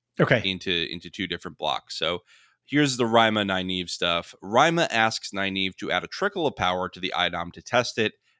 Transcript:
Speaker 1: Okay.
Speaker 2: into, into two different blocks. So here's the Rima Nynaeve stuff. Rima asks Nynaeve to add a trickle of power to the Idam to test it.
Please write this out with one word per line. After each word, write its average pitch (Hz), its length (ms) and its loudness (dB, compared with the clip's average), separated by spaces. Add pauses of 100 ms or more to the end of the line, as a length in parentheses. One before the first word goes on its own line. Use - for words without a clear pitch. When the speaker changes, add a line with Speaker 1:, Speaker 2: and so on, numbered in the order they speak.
(180)
Speaker 1:
Okay. 131 260 4
Speaker 2:
into, 90 460 -2
into 87 200 -12
two 95 160 -6
different 85 320 -10
blocks. 76 400 -4
So 85 220 -2 (440)
here's 139 320 2
the 120 80 2
Rima 110 380 6
Nynaeve 92 480 -2
stuff. 85 500 -2
Rima 151 500 2
asks 113 420 0
Nynaeve 95 440 -2
to 98 140 -8
add 90 120 0
a 87 60 -10
trickle 190 380 -2
of 120 100 -2
power 92 320 0
to - 120 -12
the 90 140 -4
Idam 87 380 -2
to 82 100 -18
test - 360 0
it. 107 160 0 (260)